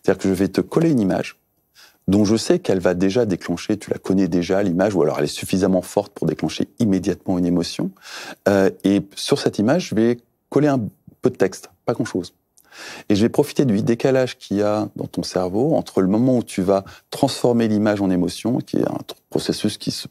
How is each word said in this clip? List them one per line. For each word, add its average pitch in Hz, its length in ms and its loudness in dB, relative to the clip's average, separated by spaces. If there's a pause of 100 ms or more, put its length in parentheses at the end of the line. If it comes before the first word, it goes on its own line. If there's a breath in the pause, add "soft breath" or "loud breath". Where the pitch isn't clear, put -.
C'est-à-dire - 180 0
que 98 80 0
je 95 60 2
vais 95 120 0
te - 140 0
coller 165 300 0
une 127 80 2
image 92 400 -2 (680 soft breath)
dont 101 160 4
je 104 120 4
sais 175 240 2
qu'elle 95 180 0
va 90 160 2
déjà 98 320 2
déclencher, 92 520 -2
tu - 120 -14
la - 80 -4
connais 95 300 2
déjà, 90 340 0
l'image, 95 320 0
ou 85 80 2
alors 71 160 2
elle 71 60 0
est 73 40 0
suffisamment 92 540 0
forte - 320 -4
pour - 140 -4
déclencher - 400 -4 (100)
immédiatement 95 640 0
une 90 80 0
émotion. 87 420 -2 (580 loud breath)
Euh, 98 220 4 (140)
et 98 180 4 (140)
sur - 240 -2
cette - 180 -2
image, 131 320 0
je 92 60 -4
vais 117 240 2 (320)
coller 147 160 4
un 135 120 2 (440)
peu 127 80 2
de - 40 -14
texte, - 360 -2 (120)
pas 123 100 -4
grand-chose. - 420 -6 (720 loud breath)
Et 104 60 4
je 98 80 2
vais 117 60 2
profiter - 360 0
du 104 160 2
décalage 131 560 0
qu'il - 200 -6
y 104 40 0
a 104 340 0
dans - 120 -8
ton 87 160 -6
cerveau 101 500 -2
entre - 260 -2
le 95 80 4
moment 120 300 4
où 110 60 0
tu - 180 -4
vas 95 240 2 (240 loud breath)
transformer 120 580 2
l'image 107 340 2
en 95 100 2
émotion, 87 480 -2
qui - 180 -6
est 58 100 2
un - 200 -6
tr-, - 80 -16 (160)
processus - 480 -2
qui - 100 -6
se - 220 -8